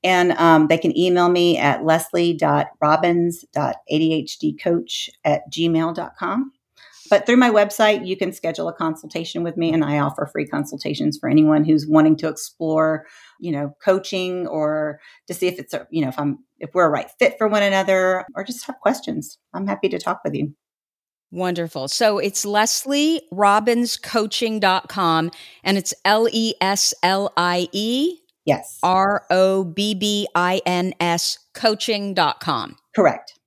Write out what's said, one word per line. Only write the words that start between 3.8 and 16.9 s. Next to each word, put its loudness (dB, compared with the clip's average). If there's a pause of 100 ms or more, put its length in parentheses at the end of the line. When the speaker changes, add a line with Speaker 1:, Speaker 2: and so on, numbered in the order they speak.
Speaker 1:
A 0
D 2
H -4
D -2
coach -4 (160)
at 0
gmail 0
dot -10
com. -4 (580)
But 4
through 4
my 6
website, 2
you -4
can -4
schedule -6
a -6
consultation -6
with -6
me, 0
and 2
I 0
offer -2
free -6
consultations -4
for -6
anyone 4
who's 2
wanting 4
to -4
explore, -2 (320)
you -6
know, -6
coaching -2
or -4 (280)
to -8
see -2
if -2
it's -12
a, -8
you -2
know, 0
if -8
I'm, -2 (200)
if -12
we're 4
a 4